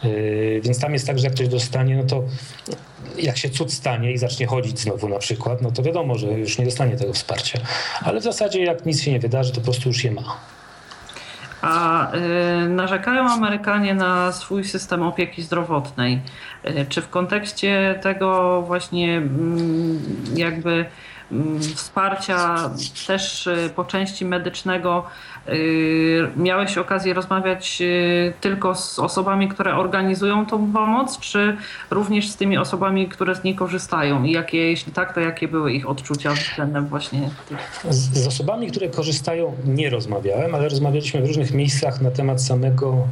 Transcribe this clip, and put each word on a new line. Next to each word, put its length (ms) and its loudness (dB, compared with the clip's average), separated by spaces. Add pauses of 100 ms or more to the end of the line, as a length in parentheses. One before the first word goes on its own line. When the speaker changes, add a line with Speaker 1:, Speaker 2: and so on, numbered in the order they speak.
Speaker 1:
E, 40 4 (520)
więc 200 0
tam 120 0
jest 140 -2
tak, 120 0
że 60 4
jak 100 0
ktoś 140 0
dostanie, 480 2
no 80 2
to 180 2 (960)
jak 200 0
się 120 -2
cud 220 -2
stanie 400 0
i 60 0
zacznie 280 0
chodzić 320 -2
znowu 300 -2
na 100 0
przykład, 440 -2
no 80 0
to 120 -2
wiadomo, 360 0
że 80 -2
już 320 -2
nie 60 2
dostanie 320 2
tego 160 -2
wsparcia. 460 -4 (440)
Ale 180 0
w 20 -10
zasadzie 420 0
jak 220 0
nic 160 2
się 100 2
nie 80 2
wydarzy, 320 0
to 80 -2
po 40 -6
prostu 240 0
już 160 0
je 80 2
ma. 100 -4 (1400)
Speaker 2:
A, 540 4
y, 520 2
narzekają 600 2
Amerykanie 640 2
na 380 2
swój 320 -4
system 380 -2
opieki 400 -2
zdrowotnej. 760 0 (460)
Y, 220 -2
czy 140 -2
w 60 -10
kontekście 960 0
tego 600 2
właśnie, 540 0
mm, 840 0 (340)
jakby, 500 0 (480)
mm, 300 0
wsparcia 1080 0 (360)
też, 400 -2
y, 300 0
po 80 -2
części 400 -2
medycznego, 800 0 (440)
y, 880 4
miałeś 420 2
okazję 360 0
rozmawiać, 680 0
y, 600 2
tylko 340 0
z 240 -6
osobami, 500 2
które 280 0
organizują 720 2
tą 260 0
pomoc, 460 2
czy 380 2 (340)
również 400 2
z 60 -12
tymi 220 2
osobami, 500 2
które 260 0
z 100 -8
niej 100 2
korzystają? 720 0
I 80 4
jakie, 260 0
jeśli 340 0
tak, 220 -2
to 60 0
jakie 280 -2
były 240 0
ich 160 -2
odczucia 440 -2
względem 540 -2
właśnie 440 -2 (180)
tych 100 -8 (320)
Speaker 1:
Z, 340 2
z 20 2
osobami, 440 -2
które 180 -2
korzystają, 640 -2 (120)
nie 260 2
rozmawiałem, 640 0
ale 140 2
rozmawialiśmy 540 0
w 40 2
różnych 280 2
miejscach 460 2
na 100 4
temat 320 0
samego 680 2